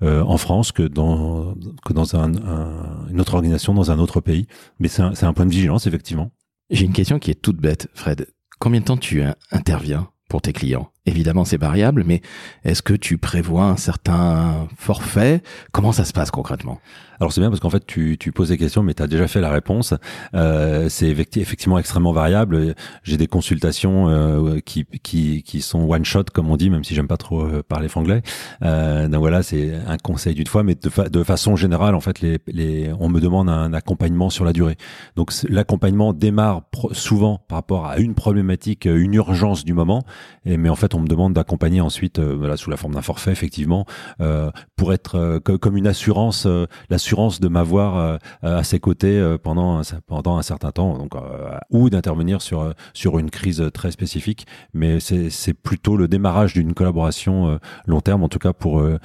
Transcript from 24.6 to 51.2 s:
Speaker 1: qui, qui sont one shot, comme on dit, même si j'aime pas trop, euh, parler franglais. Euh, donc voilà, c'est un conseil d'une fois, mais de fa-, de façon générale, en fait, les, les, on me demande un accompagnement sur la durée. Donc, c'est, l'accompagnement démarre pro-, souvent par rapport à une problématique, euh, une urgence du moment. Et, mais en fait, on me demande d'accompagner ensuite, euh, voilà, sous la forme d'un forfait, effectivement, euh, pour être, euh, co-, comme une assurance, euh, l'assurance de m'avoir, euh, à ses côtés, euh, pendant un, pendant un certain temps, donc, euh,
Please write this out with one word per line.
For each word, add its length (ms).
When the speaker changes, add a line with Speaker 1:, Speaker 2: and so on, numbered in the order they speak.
Speaker 1:
qui, 400
qui 180
sont 280
one 160
shot, 180
comme 160
on 60
dit, 140
même 160
si 100
j'aime 140
pas 80
trop, 240
euh, 260
parler 220
franglais. 320
Euh, 480
donc 100
voilà, 240
c'est 300
un 120
conseil 380
d'une 120
fois, 160
mais 120
de 140
fa-, 200
de 140
façon 340
générale, 380
en 60
fait, 200
les, 260
les, 500
on 120
me 100
demande 300
un 240
accompagnement 560
sur 160
la 80
durée. 240
Donc, 160
c'est, 160
l'accompagnement 640
démarre 560
pro-, 240
souvent 560
par 80
rapport 300
à 100
une 180
problématique, 720
euh, 140
une 140
urgence 500
du 80
moment. 300
Et, 100
mais 140
en 60
fait, 180
on 60
me 80
demande 260
d'accompagner 480
ensuite, 380
euh, 180
voilà, 180
sous 140
la 80
forme 160
d'un 80
forfait, 300
effectivement, 540
euh, 320
pour 180
être, 220
euh, 240
co-, 180
comme 180
une 120
assurance, 580
euh, 220
l'assurance 480
de 80
m'avoir, 500
euh, 200
à 200
ses 160
côtés, 380
euh, 220
pendant 400
un, 20
pendant 320
un 60
certain 280
temps, 280
donc, 160
euh, 420